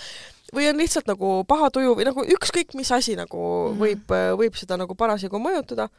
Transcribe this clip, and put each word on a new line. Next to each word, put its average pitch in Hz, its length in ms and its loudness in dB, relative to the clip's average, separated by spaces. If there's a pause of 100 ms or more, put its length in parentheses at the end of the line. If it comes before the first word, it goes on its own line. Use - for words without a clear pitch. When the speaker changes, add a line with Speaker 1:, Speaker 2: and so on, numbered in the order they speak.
(540)
Speaker 1:
või 285 160 2
on 294 80 2
lihtsalt 320 300 0
nagu 190 360 0
paha 294 280 4
tuju 254 240 2
või 220 100 2
nagu 269 180 0
ükskõik - 520 0
mis 262 160 -4
asi 240 240 2
nagu 175 260 -8 (280)
Speaker 2:
Mhm. 202 120 -4
Speaker 1:
võib, 208 320 0 (240)
võib 226 180 0
seda 180 220 -6
nagu 185 180 -8
parasjagu 202 440 -2
mõjutada. 247 600 -2